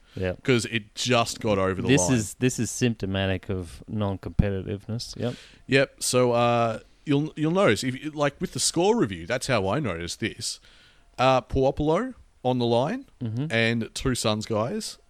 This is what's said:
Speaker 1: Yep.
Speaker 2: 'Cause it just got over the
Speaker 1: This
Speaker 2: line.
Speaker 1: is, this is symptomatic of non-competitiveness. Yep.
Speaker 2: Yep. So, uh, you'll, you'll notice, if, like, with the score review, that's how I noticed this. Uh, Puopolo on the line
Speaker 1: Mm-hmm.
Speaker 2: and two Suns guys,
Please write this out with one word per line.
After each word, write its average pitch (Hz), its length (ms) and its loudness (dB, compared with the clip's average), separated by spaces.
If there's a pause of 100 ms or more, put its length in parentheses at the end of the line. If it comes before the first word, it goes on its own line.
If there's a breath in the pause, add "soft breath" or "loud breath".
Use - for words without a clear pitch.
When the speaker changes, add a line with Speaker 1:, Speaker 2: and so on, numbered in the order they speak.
(160 soft breath)
Speaker 1:
Yep. 92 260 -4
Speaker 2:
'Cause 120 220 2
it 104 320 -6
just 120 420 0
got 107 180 0
over 95 240 0
the 117 60 -2
Speaker 1:
This 131 220 6
Speaker 2:
line. 135 60 4
Speaker 1:
is, 110 260 0
this 127 180 0
is 113 100 -2
symptomatic 98 800 -2
of 92 380 -6
non-competitiveness. 101 1300 -4
Yep. 117 180 -6 (340 loud breath)
Speaker 2:
Yep. 135 340 2
So, 127 300 2
uh, 117 480 2 (300)
you'll, 147 260 2
you'll 156 160 0
notice, 170 320 4
if, 131 300 -6
like, 143 260 -2
with 185 120 -4
the 123 80 -6
score 196 360 2
review, 95 300 -2
that's 123 220 -4
how 104 200 2
I 113 120 0
noticed 87 400 -6
this. - 400 -6 (580 soft breath)
Uh, 127 240 4
Puopolo 151 720 0 (280)
on 127 160 0
the 120 80 0
line 147 380 0 (180)
Speaker 1:
Mm-hmm. 120 280 -4
Speaker 2:
and 113 440 0
two 131 200 -2
Suns 107 320 -2
guys, 123 500 -4 (140)